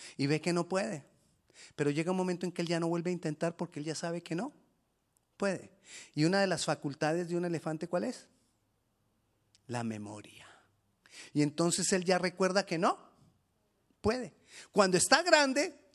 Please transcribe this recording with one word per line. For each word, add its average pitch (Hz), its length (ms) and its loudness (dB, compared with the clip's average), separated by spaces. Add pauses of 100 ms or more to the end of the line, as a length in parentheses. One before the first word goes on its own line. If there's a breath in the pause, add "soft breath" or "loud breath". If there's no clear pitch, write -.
(180 loud breath)
y 139 100 0
ve 151 140 2
que 175 120 0
no 175 140 0
puede. 185 380 -4 (680 loud breath)
Pero 147 140 0
llega 160 220 0
un 185 60 0
momento 185 280 -2
en 180 60 -4
que 180 100 -6
él 170 60 -4
ya 165 120 0
no 170 80 0
vuelve 170 220 -2
a 180 40 -2
intentar 165 420 -4
porque - 240 -8
él 147 60 -8
ya 156 100 -6
sabe 170 260 -6
que 170 140 -8
no 240 180 -6 (840)
puede. 190 340 -4 (420 loud breath)
Y 147 120 2
una 196 160 4
de 196 60 2
las 170 180 -2
facultades 156 600 -2
de 175 100 -2
un 175 80 -2
elefante, 165 420 -4
¿cuál 180 160 -2
es? - 240 -8 (1400)
La 120 160 -6
memoria. 107 640 -12 (840 loud breath)
Y 147 80 2
entonces 165 520 0
él 185 100 2
ya 180 140 4
recuerda 185 480 0
que 170 120 -4
no 240 200 2 (1040)
puede. 220 320 -2 (380 loud breath)
Cuando 190 260 6
está 269 260 6
grande, 302 720 4